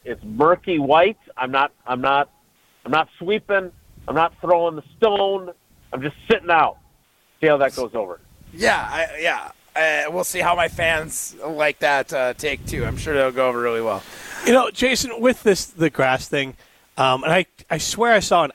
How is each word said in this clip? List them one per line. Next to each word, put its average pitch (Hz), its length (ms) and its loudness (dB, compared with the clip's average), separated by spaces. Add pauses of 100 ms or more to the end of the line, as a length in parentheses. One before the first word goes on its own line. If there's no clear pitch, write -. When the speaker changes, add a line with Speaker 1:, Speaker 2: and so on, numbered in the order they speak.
Speaker 1:
it's 120 180 -10
murky 151 560 2
white, 160 400 4 (180)
I'm 127 140 -6
not, 139 220 0 (140)
I'm 123 140 -4
not, 139 300 0 (560)
I'm 123 60 -6
not 156 160 0 (100)
sweeping, 196 540 -2 (340)
I'm 131 80 -4
not 165 260 2
throwing 170 360 0
the 147 80 -12 (120)
stone, 196 560 0 (400)
I'm 131 80 -8
just 147 160 -8 (140)
sitting 185 200 0
out." 151 280 2 (640)
See 156 80 2
how 147 100 4
that 135 160 0
goes 123 200 -6
over. 95 260 -6 (340)
Speaker 2:
Yeah, 196 240 0
I, 143 420 -6
yeah. 147 300 -4 (560)
Uh, 151 40 -6
we'll 175 140 -4
see - 140 -8
how 175 160 2
my 170 140 0
fans 160 680 -4 (100)
like 151 360 -2
that, 143 320 0
uh, 127 200 -2
take, 139 320 -6
too. 120 220 -6
I'm 120 100 -4
sure 156 160 -6
they'll 135 200 2
go 127 160 0
over 120 120 -2
really 117 220 -2
well. 104 200 -4 (440)
Speaker 3:
You 233 60 4
know, 247 180 4
Jason, 247 500 -2
with 240 220 2
this, 196 240 2
the 160 240 -2
grass 131 380 0
thing, 139 280 -4 (400)
um, 131 280 2
and 156 80 2
I, 180 140 2 (220)
I 165 100 -2
swear 226 360 0
I 196 60 4
saw 170 240 2
an 135 100 -4